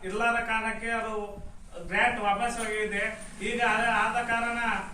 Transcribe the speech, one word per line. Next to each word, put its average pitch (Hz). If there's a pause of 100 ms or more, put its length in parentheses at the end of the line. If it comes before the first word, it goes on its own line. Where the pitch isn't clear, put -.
ಇಲ್ಲದ 190
ಕಾರಣಕ್ಕೆ 226
ಅದು 220 (440)
ಗ್ರ್ಯಾಂಟ್ 208
ವಾಪಸ್ 226
ಹೋಗಿದೆ. 214 (200)
ಈಗ 226
ಅದ-, 233
ಆದ 233
ಕಾರಣ 233 (360)